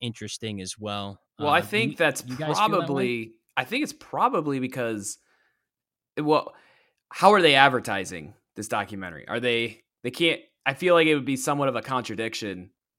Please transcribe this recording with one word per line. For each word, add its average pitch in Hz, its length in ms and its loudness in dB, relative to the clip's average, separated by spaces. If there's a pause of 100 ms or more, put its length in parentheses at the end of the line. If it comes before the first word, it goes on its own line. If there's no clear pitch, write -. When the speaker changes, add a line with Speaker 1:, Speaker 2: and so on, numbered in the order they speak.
Speaker 1:
interesting 107 600 -10
as 92 180 -12
well. 101 420 -8 (180)
Speaker 2:
Well, 143 120 0
I 170 100 4
Speaker 1:
Uh, - 0 -
Speaker 2:
think 208 360 -4
Speaker 1:
you, - 0 -
Speaker 2:
that's 151 240 0
Speaker 1:
you 127 160 -12
guys 156 240 -2
feel 214 160 2
that 139 160 -2
way? 127 180 0
Speaker 2:
probably, 113 220 -8 (240)
I 131 80 -2
think 269 180 -2
it's - 100 -4
probably 156 680 -2
because, 117 580 -6 (1040)
well, 151 360 0 (560)
how 196 220 8
are 196 80 6
they 147 140 8
advertising 98 800 2 (200)
this 107 120 -10
documentary? 98 600 -8
Are 117 120 -4
they, 117 440 -2 (200)
they 120 80 -6
can't, 165 300 0 (240)
I 135 100 0
feel 180 200 4
like 165 120 6
it 151 80 4
would 131 100 -2
be 135 120 -2
somewhat 143 320 0
of 123 60 -2
a 110 60 -2
contradiction 110 880 -6 (280)